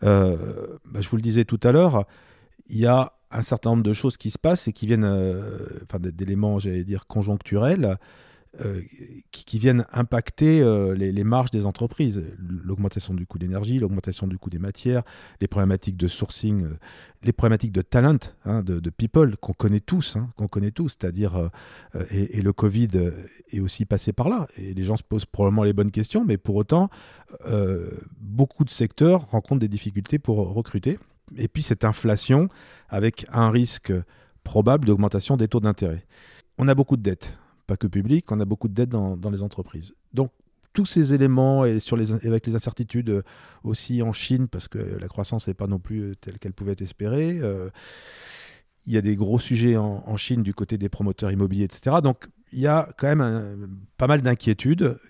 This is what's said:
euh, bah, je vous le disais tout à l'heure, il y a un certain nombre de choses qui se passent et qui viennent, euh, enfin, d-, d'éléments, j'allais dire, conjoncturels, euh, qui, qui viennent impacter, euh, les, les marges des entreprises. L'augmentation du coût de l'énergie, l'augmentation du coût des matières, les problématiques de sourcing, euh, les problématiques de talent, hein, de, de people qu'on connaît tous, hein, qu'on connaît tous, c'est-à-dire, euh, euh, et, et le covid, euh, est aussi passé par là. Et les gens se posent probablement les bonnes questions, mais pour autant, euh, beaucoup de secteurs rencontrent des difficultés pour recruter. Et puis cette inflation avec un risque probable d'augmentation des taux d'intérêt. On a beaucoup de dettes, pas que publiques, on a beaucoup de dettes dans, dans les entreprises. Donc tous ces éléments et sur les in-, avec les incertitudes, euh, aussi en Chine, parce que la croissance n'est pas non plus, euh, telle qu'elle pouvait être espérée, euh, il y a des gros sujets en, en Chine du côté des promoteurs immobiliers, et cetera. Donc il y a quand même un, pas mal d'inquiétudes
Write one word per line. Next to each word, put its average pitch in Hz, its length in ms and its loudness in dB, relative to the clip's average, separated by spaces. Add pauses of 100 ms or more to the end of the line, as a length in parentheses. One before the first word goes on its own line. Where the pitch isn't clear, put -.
euh, 98 800 2
bah, 104 160 -8
je 95 80 -4
vous 117 80 -2
le 110 60 0
disais 113 220 2
tout 110 180 -2
à 123 100 6
l'heure, 147 320 6 (640)
il 110 100 -6
y 117 80 2
a 127 260 2 (220)
un 113 80 -2
certain 113 280 -2
nombre 117 120 4
de 107 120 2
choses 127 240 -2
qui 110 120 -6
se - 80 -12
passent 170 300 0
et 104 60 -4
qui 107 120 -6
viennent, 110 180 2
euh, 98 520 -2 (280)
enfin, - 140 -8
d-, 87 140 -6
d'éléments, 98 460 -2
j'allais 92 260 -2
dire, 98 220 -6
conjoncturels, 104 920 0 (640)
euh, 98 220 -6 (480)
qui, - 160 -20
qui 110 120 -6
viennent 123 320 4
impacter, 135 680 2
euh, 101 340 4
les, 95 180 0
les 101 120 0
marges 123 260 2
des 104 140 -2
entreprises. 104 580 -2 (160)
L'augmentation 92 760 -4
du 90 120 -4
coût - 120 -12
de 87 60 -6
l'énergie, 104 340 -2
l'augmentation 95 480 -2
du 92 100 -4
coût - 140 -8
des 87 80 -8
matières, 120 440 -2 (380)
les 98 80 0
problématiques 95 480 0
de 87 120 0
sourcing, 104 560 -2
euh, 78 120 -6 (460)
les 110 100 0
problématiques 113 400 2
de 95 80 0
talent, 131 380 4 (260)
hein, 107 180 -2
de, 90 180 -4
de 85 100 -4
people 117 480 2
qu'on - 160 -8
connaît 104 260 2
tous, - 360 -2
hein, 120 200 -4
qu'on 107 120 -4
connaît 101 220 -2
tous, 156 300 -4
c'est-à-dire, 92 360 -2
euh, 85 120 0 (460)
euh, 87 160 -4
et, 98 260 -2
et 101 60 0
le 98 100 2
covid, 110 440 2
euh, 87 160 2 (380)
est 98 100 -6
aussi 95 260 -4
passé 104 260 -2
par 123 160 -2
là. 214 180 -2 (120)
Et 95 160 -10
les 95 100 -4
gens 107 140 -2
se - 40 -8
posent 107 220 -4
probablement 104 400 2
les 104 80 4
bonnes 101 180 2
questions, 107 320 0
mais 127 140 2
pour 98 200 -2
autant, 165 340 2 (560)
euh, 95 420 -2 (320)
beaucoup 123 440 0
de 123 60 -2
secteurs 160 600 2
rencontrent 123 300 0
des 110 80 0
difficultés 104 500 -4
pour 104 340 0
recruter. 117 460 -2 (400)
Et - 100 -2
puis 156 140 -4
cette 117 240 0
inflation 117 640 2 (400)
avec 107 420 -2
un 113 180 4
risque 120 400 0 (540)
probable 127 400 4
d'augmentation 104 540 2
des 110 100 2
taux 117 120 0
d'intérêt. 95 440 -2 (540)
On 131 100 2
a 135 60 6
beaucoup 135 240 4
de 107 40 -6
dettes, - 360 -4 (280)
pas 98 120 -2
que - 80 -2
publiques, 104 440 0
on 107 100 0
a 101 40 0
beaucoup 104 240 -2
de 95 60 -4
dettes 123 160 0
dans, 98 260 -2
dans 95 140 -6
les 98 120 -4
entreprises. 90 520 -10 (180)
Donc 127 180 -2 (440)
tous 202 100 2
ces 143 300 4
éléments 135 500 4
et 110 160 2
sur - 160 -2
les 110 160 0
in-, 110 100 0
avec 113 240 0
les 113 80 -2
incertitudes, 117 540 -4
euh, 101 140 0 (420)
aussi 117 380 -2
en 113 100 -2
Chine, 127 340 0
parce - 220 -10
que 104 100 -10
la 95 300 -8
croissance 104 400 -6
n'est 95 60 -4
pas 101 140 -4
non 98 100 -2
plus, 107 220 -6
euh, 98 160 -8
telle 98 220 -16
qu'elle 95 140 -10
pouvait 98 200 -6
être 98 100 -6
espérée, 143 580 -4
euh, 95 300 -6 (1160)
il 117 80 -6
y 110 60 2
a - 20 4
des 104 160 2
gros 104 220 0
sujets 117 400 2
en, 104 260 -4
en 107 140 -4
Chine 120 240 -2
du 101 100 -2
côté 104 240 -4
des 101 140 -4
promoteurs 101 400 -2
immobiliers, 98 340 0
et 95 80 -4
cetera. 151 300 0
Donc 135 240 0 (280)
il 127 40 -6
y 135 80 0
a 151 200 2 (120)
quand 135 80 0
même 147 160 4
un, 110 340 -2 (400)
pas 127 100 0
mal 147 140 4
d'inquiétudes 127 800 2 (120)